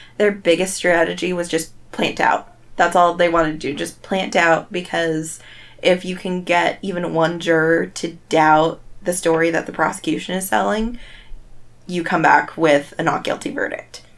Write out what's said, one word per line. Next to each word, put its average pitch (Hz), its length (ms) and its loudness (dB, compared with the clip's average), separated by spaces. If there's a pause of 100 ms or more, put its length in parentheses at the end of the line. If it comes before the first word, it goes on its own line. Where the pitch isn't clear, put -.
(180)
their 208 140 4
biggest 185 420 2
strategy 175 580 0
was 175 160 -4
just 160 240 -4 (200)
plant - 240 -2
doubt. - 360 0 (240)
That's 175 200 2
all 175 180 4
they 175 140 2
wanted 165 320 2
to - 80 -6
do, 143 60 -4
just 165 280 -8
plant 190 300 -4
doubt, 170 400 2
because 165 680 -4 (420)
if 185 220 2
you 180 120 -6
can 180 280 -6
get 170 380 0
even 175 320 -4
one 165 260 0
juror 165 460 2
to 170 320 -10 (100)
doubt 156 520 4 (220)
the 180 120 -2
story 165 360 2
that 160 160 -2
the - 60 -10
prosecution - 640 -2
is 190 120 -6
selling, 220 500 -2 (880)
you 175 180 -4
come 170 180 0
back 147 340 4
with 147 420 2
a - 40 -4
not - 220 -2
guilty - 260 -6
verdict. - 520 -8 (160)